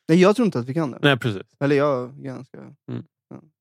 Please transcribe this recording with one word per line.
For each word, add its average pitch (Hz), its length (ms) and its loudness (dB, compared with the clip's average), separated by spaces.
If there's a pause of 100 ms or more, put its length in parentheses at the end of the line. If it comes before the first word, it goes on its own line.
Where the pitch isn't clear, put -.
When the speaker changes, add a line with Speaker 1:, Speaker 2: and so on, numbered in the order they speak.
Speaker 1:
Nej, 165 120 6
jag 202 160 6
tror 247 100 2
inte 156 120 -2
att 120 80 -6
vi 131 80 -8
kan 156 160 -4
det. - 120 -12
Speaker 2:
Nej, 143 160 4
precis. 107 240 -4 (180)
Speaker 1:
Eller 143 160 0
jag 139 280 0
är 135 180 -18
ganska, 131 360 -14
Speaker 2:
Mm. 131 460 -14 (260)
Speaker 1:
ja, 131 100 -20 (200)